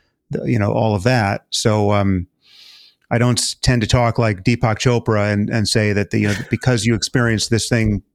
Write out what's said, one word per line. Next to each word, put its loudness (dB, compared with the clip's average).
the, -6
you 0
know, 0
all 2
of -2
that. 0
So, 0
um, 0
I 2
don't 2
s-, -6
tend 2
to 0
talk 0
like 0
Deepak 0
Chopra 0
and, 0
and 0
say 2
that -2
the, -2
you 0
know, -2
because 0
you 2
experienced -2
this 0
thing 0